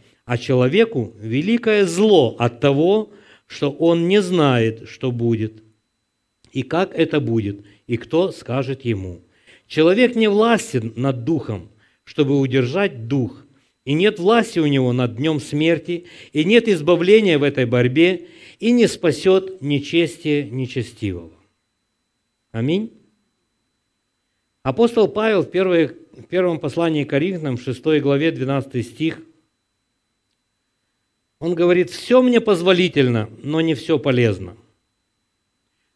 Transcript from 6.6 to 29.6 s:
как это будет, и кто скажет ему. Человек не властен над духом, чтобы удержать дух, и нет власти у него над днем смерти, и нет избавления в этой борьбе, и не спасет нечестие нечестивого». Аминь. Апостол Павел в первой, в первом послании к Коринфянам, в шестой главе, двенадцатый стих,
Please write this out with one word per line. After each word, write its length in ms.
как 320
это 260
будет, 440
и 100
кто 360
скажет 520
ему. 380
Человек 480
не 140
властен 680
над 300
духом, 460
чтобы 340
удержать 720
дух, 360
и 80
нет 260
власти 400
у 80
него 260
над 240
днем 240
смерти, 640
и 120
нет 240
избавления 680
в 40
этой 240
борьбе, 640
и 120
не 160
спасет 720
нечестие 880
нечестивого». 840
Аминь. 400
Апостол 460
Павел 340
в 80
первой, 380
в 100
первом 360
послании 460
к 60
Коринфянам, 480
в 40
шестой 380
главе, 300
двенадцатый 520
стих, 380